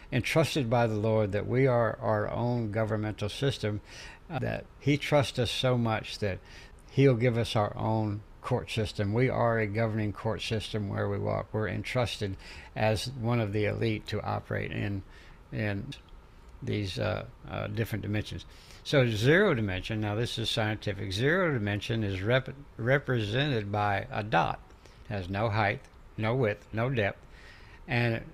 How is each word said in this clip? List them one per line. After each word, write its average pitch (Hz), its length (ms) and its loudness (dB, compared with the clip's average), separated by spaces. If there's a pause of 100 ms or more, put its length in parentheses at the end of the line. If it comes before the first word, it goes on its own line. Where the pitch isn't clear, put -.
(120)
entrusted 135 560 2
by 120 180 4
the 110 80 0
Lord 107 380 2
that 101 140 0
we 127 200 4
are 120 340 4
our 110 300 0
own 117 400 0
governmental 107 580 -2
system, 107 520 -2 (500)
uh, 147 100 -4
that 110 260 -4 (120)
he 143 180 2
trusts 143 420 2
us 117 120 2
so 127 280 2
much 113 400 0
that 92 200 -2 (520)
he'll 135 240 8
give 117 220 2
us 117 200 0
our 104 200 2
own 110 440 0 (200)
court - 300 -2
system. 104 420 -2
We 123 160 4
are 113 300 2
a 107 80 2
governing 107 460 0
court 107 280 -4
system 104 480 -2
where 104 200 0
we 101 100 0
walk. 104 340 -2
We're 107 160 0
entrusted 104 680 -2 (400)
as 110 340 2 (100)
one 117 200 2
of 101 120 0
the 104 120 2
elite 104 420 0
to 104 160 -4
operate 104 480 -4
in, 101 320 -4 (500)
in 104 340 -2 (760)
these, 104 360 -2
uh, 101 260 -2 (260)
uh, 101 160 -4
different 104 360 -4
dimensions. 104 420 -4 (400)
So 131 240 4
zero 151 440 6
dimension, 107 480 -2
now 104 140 0
this 117 240 -2
is 110 100 -2
scientific, 104 640 -2
zero 151 400 2
dimension 104 520 0
is 95 180 -2
rep-, 123 320 2 (220)
represented 120 960 0
by 104 400 0
a 110 100 -2
dot. 110 380 0 (460)
It 117 60 -8
has 95 160 -4
no 101 220 0
height, 107 300 2 (360)
no 110 200 0
width, 110 360 0
no 113 160 0
depth. 110 300 0 (720)
And 120 260 2
an - 200 -4